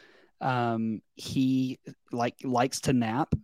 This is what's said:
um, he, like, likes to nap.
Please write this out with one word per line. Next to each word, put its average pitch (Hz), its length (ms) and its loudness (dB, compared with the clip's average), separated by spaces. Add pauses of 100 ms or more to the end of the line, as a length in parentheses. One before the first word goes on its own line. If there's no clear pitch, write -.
(400)
um, 117 600 0 (140)
he, 131 640 0 (320)
like, 120 320 -2
likes 127 380 0
to 143 120 2
nap. 120 400 2 (100)